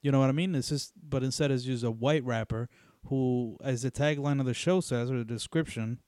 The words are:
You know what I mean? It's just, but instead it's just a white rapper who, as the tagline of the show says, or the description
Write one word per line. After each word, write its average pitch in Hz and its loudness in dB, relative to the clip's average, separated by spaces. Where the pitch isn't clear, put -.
You 139 2
know 135 6
what 135 6
I 135 2
mean? 175 0
It's 127 0
just, - -4
but 135 -2
instead 139 2
it's 127 2
just 127 -2
a 120 0
white 131 0
rapper 117 -2
who, 127 0
as 123 -2
the 131 -2
tagline 143 0
of 135 0
the 127 0
show 185 2
says, 123 -2
or 131 -2
the 117 -2
description 117 -4